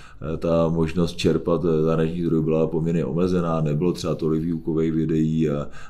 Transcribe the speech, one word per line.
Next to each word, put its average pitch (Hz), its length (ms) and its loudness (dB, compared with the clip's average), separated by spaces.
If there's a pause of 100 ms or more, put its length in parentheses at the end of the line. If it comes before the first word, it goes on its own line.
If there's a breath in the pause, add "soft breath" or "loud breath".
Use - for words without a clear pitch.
(340 loud breath)
Eh, - 20 -6
ta 82 320 2
možnost 82 480 0
čerpat, 82 480 0
eh, 78 180 2
zahraničních 80 440 0
zdrojů 80 160 2
byla 80 240 2
poměrně 82 380 0
omezená, 85 560 0
nebylo 78 320 0
třeba 80 220 -4
tolik 80 280 0
výukových 82 500 -2
videí 80 580 0
a 71 180 -4 (220 loud breath)